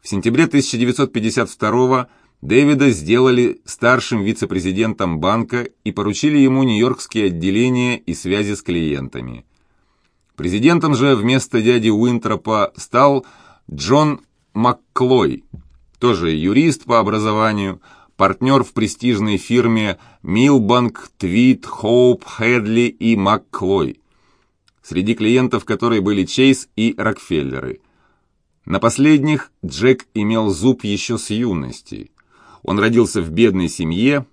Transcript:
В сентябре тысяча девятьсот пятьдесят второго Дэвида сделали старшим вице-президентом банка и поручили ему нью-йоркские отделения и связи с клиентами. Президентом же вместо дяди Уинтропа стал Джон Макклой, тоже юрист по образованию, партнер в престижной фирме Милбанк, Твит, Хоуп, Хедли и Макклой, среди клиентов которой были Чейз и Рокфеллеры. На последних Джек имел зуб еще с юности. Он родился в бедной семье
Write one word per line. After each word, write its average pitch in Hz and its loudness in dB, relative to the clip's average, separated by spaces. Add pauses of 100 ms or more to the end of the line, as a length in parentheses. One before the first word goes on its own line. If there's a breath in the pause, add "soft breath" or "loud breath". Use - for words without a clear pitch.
В - -20
сентябре 113 0
тысяча 131 -2
девятьсот 123 -2
пятьдесят 113 -2
второго 127 -2 (320 soft breath)
Дэвида 139 2
сделали 120 2
старшим 120 -2
вице-президентом 95 -2
банка 113 -2 (160)
и 104 -4
поручили 151 0
ему 135 4
нью-йоркские 113 0
отделения 117 0
и - -8
связи 101 -4
с - -14
клиентами. 67 -6 (920)
Президентом 135 0
же 135 2
вместо 123 -2
дяди 113 2
Уинтропа 110 -2
стал 135 0 (440 soft breath)
Джон 98 0 (320)
Макклой, 120 0 (540)
тоже 90 0
юрист 104 0
по 120 0
образованию, 107 -2 (360 soft breath)
партнер 123 2
в - -16
престижной 107 -2
фирме 113 0 (240 soft breath)
Милбанк, 120 2
Твит, 113 2
Хоуп, 123 2
Хедли 117 0
и 113 0
Макклой, 98 -2 (840)
среди 95 -2
клиентов 117 0
которой 113 -2
были 95 0
Чейз 131 0
и 110 -2
Рокфеллеры. 69 -6 (840)
На 95 -4
последних 143 2 (120)
Джек 98 0
имел 107 -2
зуб 107 0
еще 104 -4
с - -10
юности. 85 -6 (520 soft breath)
Он 101 -2
родился 110 2
в 82 -6
бедной 92 2
семье 110 -2